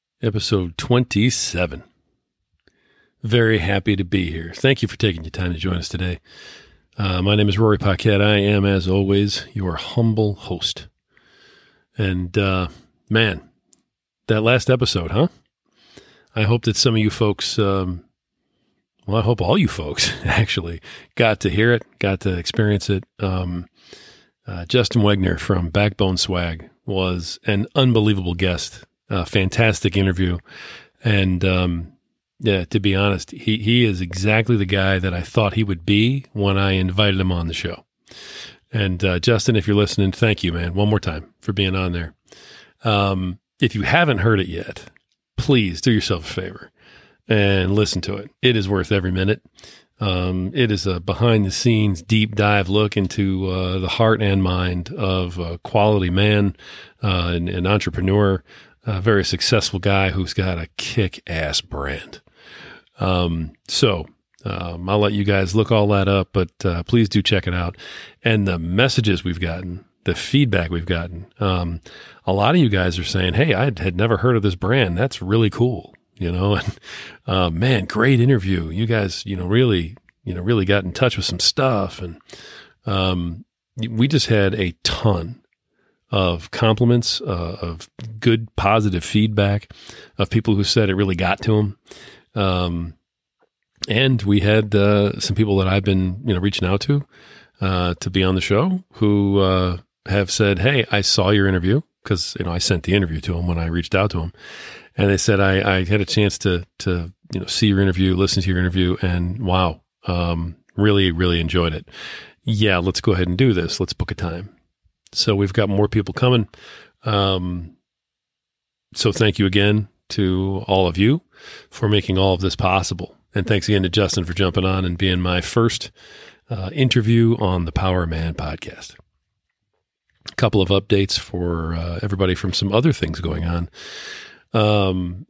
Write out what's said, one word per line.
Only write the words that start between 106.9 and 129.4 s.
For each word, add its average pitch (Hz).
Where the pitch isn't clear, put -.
you 92
know, 90
see -
your 98
interview, 92
listen 92
to 90
your 90
interview, 90
and 90
wow, 90
um, 85
really, 101
really 85
enjoyed 85
it. 76
Yeah, 104
let's 90
go 107
ahead 90
and 90
do 131
this. 85
Let's 92
book -
a -
time." 87
So 107
we've 98
got 104
more 101
people 104
coming. 123
Um, 92
so -
thank 104
you 101
again 101
to 95
all 95
of 85
you 120
for -
making 98
all 95
of 90
this 95
possible. 92
And 95
thanks 101
again 101
to 92
Justin 92
for 85
jumping 92
on 95
and 87
being 92
my 90
first, -
uh, 95
interview 117
on 90
the 82
Power 92
Man 80
Podcast. -